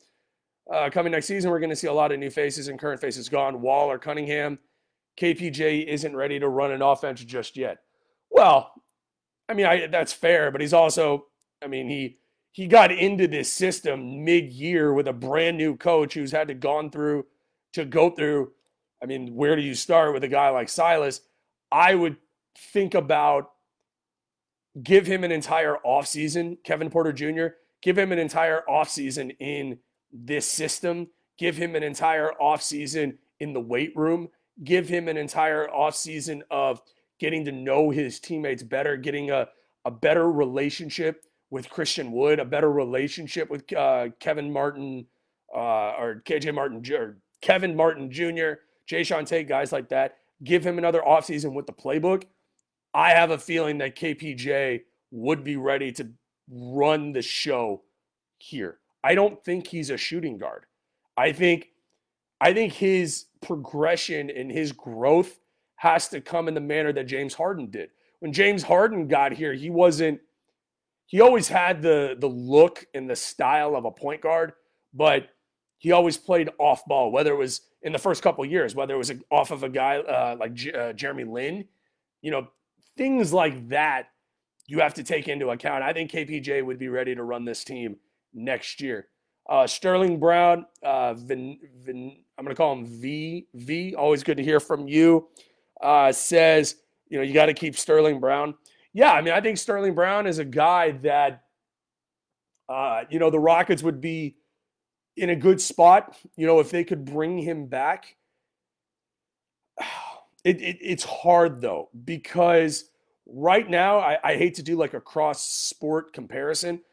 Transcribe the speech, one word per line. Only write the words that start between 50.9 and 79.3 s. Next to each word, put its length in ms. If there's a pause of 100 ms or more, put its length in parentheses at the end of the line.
offseason 500
with 140
the 60
playbook. 520 (680)
I 160
have 200
a 80
feeling 400
that 180
K 180
P 200
J 500 (260)
would 340
be 120
ready 360
to 160 (400)
run 640
the 100
show 600 (560)
here. 400 (260)
I 100
don't 300
think 220
he's 240
a 60
shooting 420
guard. 260 (520)
I 160
think, 360 (720)
I 140
think 180
his 540 (160)
progression 880
and 200
his 220
growth 640 (380)
has 320
to 120
come 260
in 80
the 60
manner 320
that 120
James 300
Harden 360
did. 200 (280)
When 140
James 300
Harden 460
got 240
here, 220
he 160
wasn't, 500 (840)
he 160
always 260
had 320
the, 380
the 100
look 640
and 160
the 80
style 580
of 120
a 40
point 300
guard, 320 (400)
but 380 (480)
he 140
always 260
played 400
off 260
ball, 260
whether 220
it 60
was 240 (200)
in 100
the 60
first 240
couple 220
of 60
years, 240
whether 200
it 40
was 120 (200)